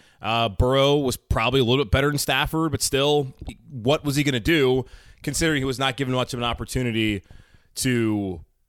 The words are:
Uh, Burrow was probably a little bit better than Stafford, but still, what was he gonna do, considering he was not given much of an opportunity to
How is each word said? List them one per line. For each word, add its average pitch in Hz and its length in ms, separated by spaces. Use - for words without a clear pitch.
Uh, 113 280
Burrow 135 480
was 131 180
probably 123 460
a - 20
little 127 220
bit 98 60
better 139 180
than 143 80
Stafford, 147 540
but 139 100
still, 139 520
what 135 340
was 143 140
he 147 60
gonna 131 180
do, 131 440
considering 151 400
he 131 40
was 131 140
not 131 160
given 127 180
much 127 200
of 123 60
an 120 60
opportunity 113 760
to 107 680